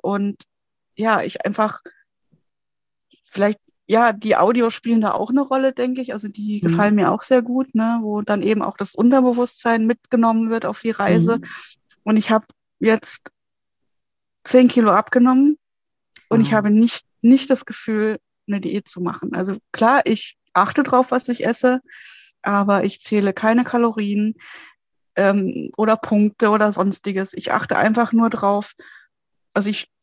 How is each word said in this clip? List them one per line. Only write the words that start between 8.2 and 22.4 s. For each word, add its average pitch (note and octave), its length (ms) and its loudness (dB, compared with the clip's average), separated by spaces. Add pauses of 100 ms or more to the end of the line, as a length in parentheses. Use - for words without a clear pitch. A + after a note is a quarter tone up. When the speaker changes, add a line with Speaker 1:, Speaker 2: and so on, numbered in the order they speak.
Speaker 1:
dann G#3 200 -4
eben G#3 200 0
auch - 160 -8
das G3+ 180 -8
Unterbewusstsein A#3+ 880 2
mitgenommen A3+ 640 0
wird A3+ 160 -4
auf - 160 -8
die A3+ 100 -2
Reise. F#3+ 480 2
Speaker 2:
Mhm. - 40 -12 (600)
Speaker 1:
Und G#3+ 140 2
ich G#3+ 140 0
hab A3 140 2 (340)
jetzt - 500 -2 (1120)
zehn B3+ 240 6
Kilo A3+ 240 2
abgenommen B3+ 640 4 (720)
und A3+ 120 4
ich A3 120 0
Speaker 2:
Wow. - 0 -
Speaker 1:
habe G#3 180 2
nicht, A3+ 340 2 (160)
nicht C4 280 4
das B3+ 160 0
Gefühl, G#3+ 540 -4 (280)
eine G3+ 140 -4
Diät - 260 -6
zu - 140 -14
machen. - 340 -8
Also F#3+ 220 -4 (140)
klar, B3 340 2
ich - 320 -4 (160)
achte G3+ 300 2
drauf, B3+ 280 0
was B3 180 -4
ich A#3+ 160 -6
esse, B3 360 0 (600)